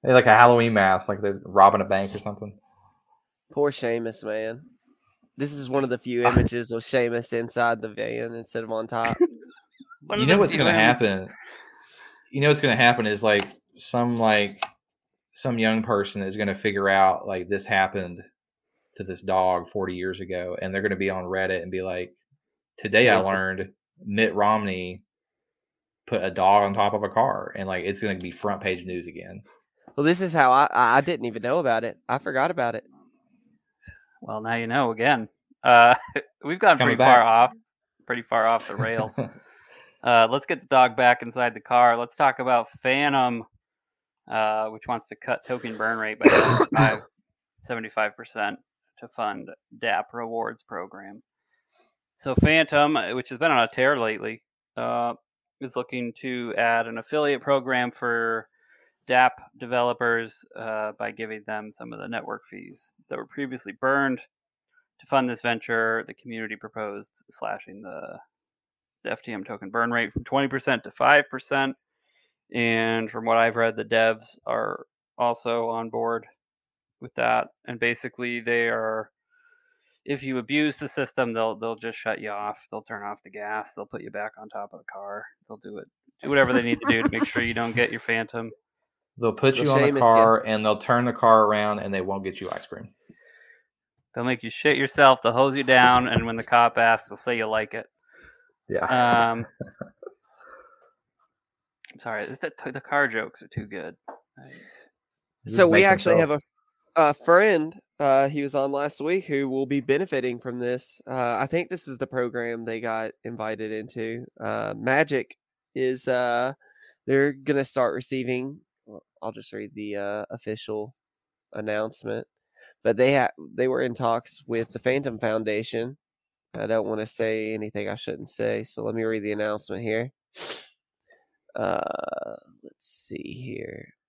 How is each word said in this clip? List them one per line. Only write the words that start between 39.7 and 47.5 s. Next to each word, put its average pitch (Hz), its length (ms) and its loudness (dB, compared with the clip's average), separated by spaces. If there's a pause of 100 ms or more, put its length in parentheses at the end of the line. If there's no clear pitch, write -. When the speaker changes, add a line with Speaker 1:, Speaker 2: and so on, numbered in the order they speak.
Speaker 3:
Uh, 117 260 6
let's 135 160 -2
get 160 160 -4
the - 60 -20
dog 127 280 6
back 123 280 4
inside 120 320 -2
the 110 40 -12
car. 120 380 4
Let's 120 180 -6
talk 139 220 2
about 123 300 2 (160)
Phantom, 131 600 0 (880)
uh, 110 360 -2
which 110 200 -14
wants 117 220 -6
to 110 60 -14
cut - 300 -6
token 117 300 -8
burn 110 220 -2
rate 107 220 -6
by - 80 -6
<coughs> - 20 -4
seventy-five, 123 720 0 (580)